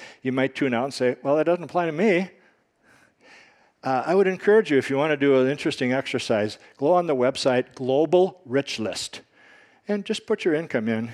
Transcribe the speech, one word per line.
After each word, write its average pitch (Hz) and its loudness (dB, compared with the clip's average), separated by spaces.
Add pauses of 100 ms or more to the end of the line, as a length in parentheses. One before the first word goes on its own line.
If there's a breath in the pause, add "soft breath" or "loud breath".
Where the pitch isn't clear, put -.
(240 loud breath)
you 131 -4
might 131 -2
tune 135 0
out 117 0
and 139 -8
say, 127 0
"Well, 143 0
that 156 2
doesn't 175 0
apply 175 -4
to 160 -4
me." 185 0 (1500 soft breath)
Uh, 131 -2
I 165 0
would 196 4
encourage 196 2
you, 143 4
if 120 0
you 135 -2
wanna 147 2
do 139 4
an 127 2
interesting 139 -2
exercise, 117 -2 (200 soft breath)
go 147 0
on 180 2
the 156 0
website 127 0
Global 160 2
Rich 131 -4
List - -8 (680 soft breath)
and 202 -4
just - -8
put 214 -4
your 165 2
income 139 -2
in 113 -2